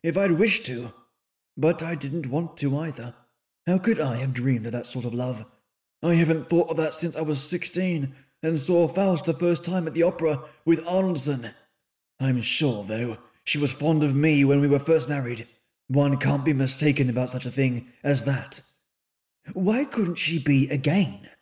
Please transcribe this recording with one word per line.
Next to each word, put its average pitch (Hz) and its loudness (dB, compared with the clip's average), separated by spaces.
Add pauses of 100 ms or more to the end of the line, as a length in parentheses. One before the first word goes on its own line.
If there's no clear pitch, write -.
if 160 0
I'd 196 4
wished 196 2
to. 120 -8 (640)
But 160 2
I 170 -4
didn't 143 -6
want 160 -4
to 143 0
either. 135 -10 (520)
How 180 2
could 220 0
I 131 -2
have 131 -2
dreamed 120 0
of 113 -6
that 120 -6
sort 123 -8
of 117 -4
love? 123 -6 (580)
I 170 4
haven't 160 2
thought 170 2
of 160 -2
that 156 -2
since 170 -6
I 156 -4
was 147 -2
sixteen 175 -4 (280)
and 160 0
saw 170 4
Faust 185 0
the 165 0
first 170 0
time 175 -2
at 156 -8
the 165 2
opera 165 0 (200)
with 160 2
Arnoldson. 151 -2 (680)
I'm 127 0
sure, 113 -2
though, 113 -4 (240)
she - -2
was 139 0
fond 151 2
of 139 2
me 147 4
when 139 6
we 143 4
were 143 4
first 139 2
married. 120 -6 (400)
One 139 2
can't 139 0
be 156 2
mistaken 135 2
about 127 -2
such 131 -6
a 127 -4
thing 123 -2 (120)
as 135 0
that. - -4 (920)
Why 214 0
couldn't 175 -2
she 160 -2
be 139 2
again? 147 0 (120)